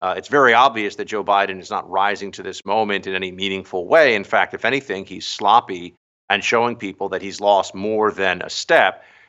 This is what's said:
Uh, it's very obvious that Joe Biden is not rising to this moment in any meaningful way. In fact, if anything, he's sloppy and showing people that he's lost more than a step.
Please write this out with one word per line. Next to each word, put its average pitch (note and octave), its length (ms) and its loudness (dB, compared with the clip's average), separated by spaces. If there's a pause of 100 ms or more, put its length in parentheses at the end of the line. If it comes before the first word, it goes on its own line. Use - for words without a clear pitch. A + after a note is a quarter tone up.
Uh, F#2 120 -2
it's F#2+ 120 -8
very C3 260 6
obvious A2+ 440 4
that G#2 80 -8
Joe G#2 180 -6
Biden G2 360 0
is F2+ 120 -16
not F#2+ 180 -6
rising F#2+ 440 -2
to F#2+ 100 -14
this F#2 200 -12
moment G2+ 440 -2
in F#2+ 80 -4
any F#2 160 -6
meaningful F#2 560 -6
way. C#3 260 6
In G2+ 100 0
fact, G2 300 0
if - 120 -6
anything, A2+ 400 -4
he's F2+ 200 -12
sloppy G2+ 680 0 (340)
and G2+ 140 0
showing A#2 320 0
people G2 340 -8
that F#2 140 -6
he's G2 180 -12
lost G2+ 320 2
more G#2+ 380 -2
than F2+ 320 -2
a - 80 -12
step. B2 520 2 (260)